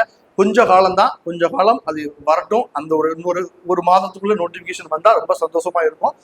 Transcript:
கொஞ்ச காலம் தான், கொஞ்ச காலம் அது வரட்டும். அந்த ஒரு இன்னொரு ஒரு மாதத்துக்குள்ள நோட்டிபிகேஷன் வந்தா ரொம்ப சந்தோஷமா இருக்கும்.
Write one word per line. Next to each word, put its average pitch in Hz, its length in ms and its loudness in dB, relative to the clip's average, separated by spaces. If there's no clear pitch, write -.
கொஞ்ச 208 280 4
காலம் 185 280 4
தான், 202 180 2
கொஞ்ச 170 240 -2
காலம் 214 360 0
அது 156 160 -8
வரட்டும். 180 480 0
அந்த 156 240 -6
ஒரு 156 140 0
இன்னொரு 175 320 -6
ஒரு 175 160 -2
மாதத்துக்குள்ள 196 540 0
நோட்டிபிகேஷன் 175 600 -10
வந்தா 190 160 4
ரொம்ப 180 240 0
சந்தோஷமா 170 460 -4
இருக்கும். - 420 -2